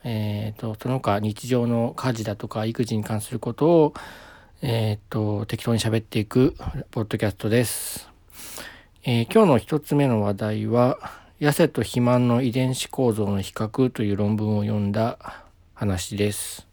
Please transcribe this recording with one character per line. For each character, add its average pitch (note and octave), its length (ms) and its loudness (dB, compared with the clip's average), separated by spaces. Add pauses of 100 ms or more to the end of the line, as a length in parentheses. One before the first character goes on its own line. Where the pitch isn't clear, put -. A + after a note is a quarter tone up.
え G#2+ 520 -4
ー - 40 -18
と、 A2 200 -8
そ - 80 -6
の B2+ 120 0
他 G#2 200 0
日 G#2+ 280 -4
常 A#2+ 180 2
の A#2 320 0
家 B2+ 160 -2
事 A2+ 120 -4
だ G#2 100 -4
と G#2+ 120 -10
か A2 180 -4
育 A2+ 200 -2
児 A2+ 100 -4
に G#2+ 80 -2
関 G#2+ 180 -2
す - 100 -12
る A#2 80 -6
こ A#2 160 -6
と C#3+ 100 0
を、 D#3+ 280 6 (680)
え A2 380 0 (100)
ー - 20 -12
と、 G#2+ 360 -2
適 - 160 -6
当 A#2 100 0
に A2 60 2
喋 A2 180 0
っ A2 40 0
て - 180 -2
い G#2 60 0
く C3 280 4 (380)
ポ A#2+ 100 -4
ッ G#2 40 -2
ド - 120 -4
キ A2 80 0
ャ G#2 60 2
ス - 20 -8
ト - 160 -4
で A#2+ 160 4
す。 - 420 -8 (960)
え A#2+ 180 2
ー、 A#2 120 -4
今 A3 120 8
日 F3 80 6
の A#2+ 40 6
一 D3+ 220 0
つ - 160 -2
目 C#3+ 100 4
の A#2 160 2
話 G2+ 140 0
題 G#2+ 320 -2
は A#2+ 320 4 (400)
「痩 D3 140 2
せ D#3+ 160 4
と C3 120 -2
肥 B2 200 0
満 B2 260 4
の A#2+ 160 2
遺 A#2+ 80 0
伝 B2+ 240 0
子 - 100 -6
構 B2 280 0
造 G#2 120 0
の G2 160 0
比 - 100 -8
較」 B2 380 0
と B2 140 -4
い G#2 80 0
う G2+ 40 2
論 G#2 200 0
文 G#2+ 240 0
を - 20 0
読 G#2 180 -2
ん G2+ 120 0
だ A2 260 0 (560)
話 G2 440 -4
で G#2 160 0
す。 - 400 -10